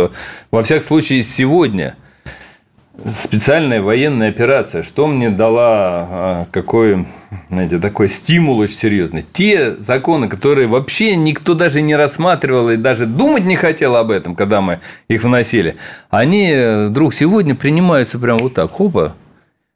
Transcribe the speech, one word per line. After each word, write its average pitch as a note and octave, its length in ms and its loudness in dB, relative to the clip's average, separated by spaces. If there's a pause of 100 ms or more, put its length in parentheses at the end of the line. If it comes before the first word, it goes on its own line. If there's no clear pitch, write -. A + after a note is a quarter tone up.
(520)
Во A2 120 0
всяком D#3 240 0
случае, C#3 360 0
сегодня C3 720 0 (1120)
специальная A#2 760 0
военная A#2 460 2
операция, A#2 560 0
что D3 240 -2
мне B2+ 200 0
дала, A2+ 400 2
а, F2+ 840 -2
какой, F#2+ 540 0 (440)
знаете, F2+ 280 -2
такой G2+ 300 0
стимул D3+ 520 0
очень G#2 160 -2
серьёзный. E2+ 560 -2
Те F#3 460 0
законы, C3 500 -2
которые C3 400 0
вообще C#3+ 480 0
никто D#3 380 0
даже D#3+ 280 0
не D3+ 140 2
рассматривал C#3+ 760 0
и A#2 60 2
даже A#2+ 300 0
думать G#3+ 380 0
не F3+ 120 2
хотел D3+ 400 0
об A2+ 160 2
этом, F2 240 -4
когда G2+ 240 0
мы F2+ 180 -2 (300)
их A2+ 160 0
вносили, A2+ 500 0 (360)
они, E3+ 420 2
э, A2+ 340 2
вдруг B2+ 280 0
сегодня E3 420 2
принимаются D3+ 640 0
прям A#2+ 180 0
вот B2+ 160 -2
так, - 160 -2
хопа, G#2 460 -2 (600)